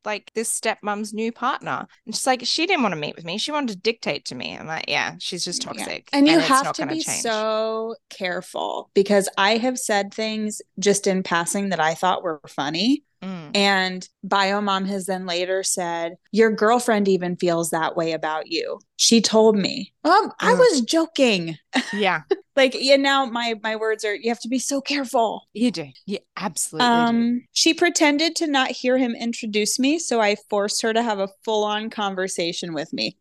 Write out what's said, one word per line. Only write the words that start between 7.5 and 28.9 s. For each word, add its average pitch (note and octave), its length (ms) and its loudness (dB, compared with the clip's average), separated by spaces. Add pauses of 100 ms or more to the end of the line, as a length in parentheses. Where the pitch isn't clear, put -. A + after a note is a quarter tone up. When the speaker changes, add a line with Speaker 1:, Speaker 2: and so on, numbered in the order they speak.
Speaker 2:
careful, - 840 -6
because G3 340 4 (100)
I G#3 200 4
have B3 200 -2
said G3+ 360 -2
things G#3+ 480 -6 (180)
just G3+ 280 2
in F#3+ 160 2
passing F#3 460 0
that F3 100 -2
I D#3+ 140 2
thought F#3 300 0
were D#3+ 240 -4
funny. E3 560 0 (200)
Speaker 1:
Mm. F3+ 320 -8
Speaker 2:
And F#3 540 2 (120)
Bio G3 380 2
Mom G3 260 0
has G3 200 -4
then F#3 200 -4
later F#3 380 -2
said, E3+ 540 -4 (160)
"Your A3 180 6
girlfriend G#3+ 560 2
even F3+ 300 2
feels E3+ 320 0
that E3 260 -2
way E3 160 -2
about D#3 400 -6
you. - 280 -6 (180)
She A#3 240 6
told A3 340 6
me." - 380 -2 (100)
Um, F4 380 4
I - 120 4
Speaker 1:
Mm. C5 60 2
Speaker 2:
was G4+ 220 6
joking. A3 760 2 (160)
<laughs> - 200 -2
Speaker 1:
Yeah. F#3 300 0 (320)
Speaker 2:
Like, C4 240 4
yeah, C4+ 180 6
now C#4 280 4
my, A#3 380 -4
my A3 140 -2
words A3 280 -2
are, G#3 80 0
you G3+ 160 -4
have A#3 120 -2
to A#3 60 -10
be B3 120 0
so C#4 200 -4
careful. B3+ 760 -2
Speaker 1:
You A#3 180 2
do. E3 160 -8 (180)
You G3 140 -6 (180)
absolutely F3 500 -2
do. A#3+ 60 4
Speaker 2:
Um, A#3 480 0 (120)
"She - 200 2
pretended E4 640 2
to E4 100 -2
not C4+ 240 0
hear B3+ 280 0